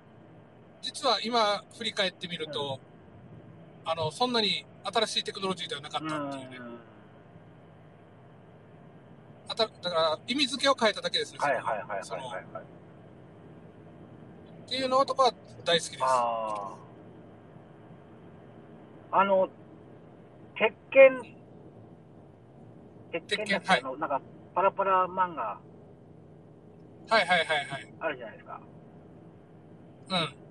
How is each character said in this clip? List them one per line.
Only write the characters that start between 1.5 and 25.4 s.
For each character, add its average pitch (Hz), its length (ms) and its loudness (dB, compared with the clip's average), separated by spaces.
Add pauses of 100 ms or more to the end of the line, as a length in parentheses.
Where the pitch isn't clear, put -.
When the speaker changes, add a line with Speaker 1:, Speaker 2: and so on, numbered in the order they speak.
Speaker 1:
振 226 60 -8
り 214 100 -4
返 190 140 0
っ - 40 -4
て - 160 -12
み 170 80 -8
る 156 120 -8
と、 143 300 -6 (1040)
Speaker 2:
う - 40 -4
ん。 - 20 0
Speaker 1:
あ 165 40 0
の、 160 160 0
そ 247 160 2
ん 247 60 0
な 226 100 4
に 185 240 0 (180)
新 208 220 2
し - 140 -2
い - 40 -4
テ 208 80 -6
ク 190 80 -12
ノ 190 80 0
ロ 185 60 0
ジ 185 100 -8
ー - 40 -10
で 147 80 -6
は 139 40 -8
な 147 80 -12
か - 160 -4
っ - 20 -4
た 147 220 -2
っ 139 40 -6
て 135 60 -6
い 131 80 -12
う 127 40 -16
ね。 127 80 -14
Speaker 2:
う 123 40 -14
ん。 117 160 -12 (2750)
Speaker 1:
あ - 60 -14
た-、 220 120 0
だ - 40 -6 (200)
か 170 60 -2
ら 160 300 2
意 240 80 -4
味 285 120 2
付 240 160 -6
け 269 60 4
を 269 60 6
変 220 160 4
え - 20 4
た 190 80 -12
だ 175 80 -4
け - 100 -2
で 151 60 -2
す - 80 -8
ね、 139 80 -14
Speaker 2:
は 156 100 2
い 131 40 2
は 110 60 0
い - 40 -4
は 120 80 -2
い 107 60 -2
は 92 60 -8
い 92 40 -12
は 104 60 -6
い - 20 -2
は 95 60 -6
い。 - 20 -12
Speaker 1:
そ 98 100 -10
の、 90 60 -6 (2500)
っ - 20 -16
て - 80 -4
い 262 80 0
う 254 60 0
の 262 160 6
と 254 80 -2
か 269 80 4
は 233 100 6 (320)
大 170 140 4
好 - 80 -2
き - 60 -10
で - 40 -14
す。 131 60 -8
Speaker 2:
あ 113 720 2 (2250)
ー。 - 60 0
あ 190 80 8
の、 190 240 6 (1040)
鉄 214 200 0 (160)
拳、 269 240 12
Speaker 1:
う 247 80 -6
ん。 - 160 -18 (1700)
Speaker 2:
鉄 - 280 -6
拳 208 80 -6
だ 196 100 0
っ 185 40 -2
け？ - 0 -
Speaker 1:
鉄 - 80 -4
拳、 196 60 6
は - 40 8
い。 - 20 -4
Speaker 2:
あ - 40 -6
の、 131 120 -8
な - 100 -2
ん - 40 -4
か、 135 100 0 (340)
パ 175 60 2
ラ 190 100 4
パ 190 140 0
ラ 185 240 4
漫 180 260 0
画。 - 80 -6